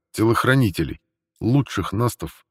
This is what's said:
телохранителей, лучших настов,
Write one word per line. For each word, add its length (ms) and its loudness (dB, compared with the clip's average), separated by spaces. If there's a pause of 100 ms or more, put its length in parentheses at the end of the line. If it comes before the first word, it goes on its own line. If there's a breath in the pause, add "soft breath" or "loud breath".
(120)
телохранителей, 880 0 (380)
лучших 520 0
настов, 600 -4